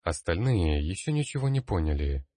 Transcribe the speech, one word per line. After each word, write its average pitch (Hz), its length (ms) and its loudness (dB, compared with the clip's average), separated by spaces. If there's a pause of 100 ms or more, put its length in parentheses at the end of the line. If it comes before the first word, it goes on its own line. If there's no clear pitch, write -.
Остальные 85 840 2
еще 95 240 -4
ничего 143 380 -2
не 135 140 0
поняли. 73 640 0 (100)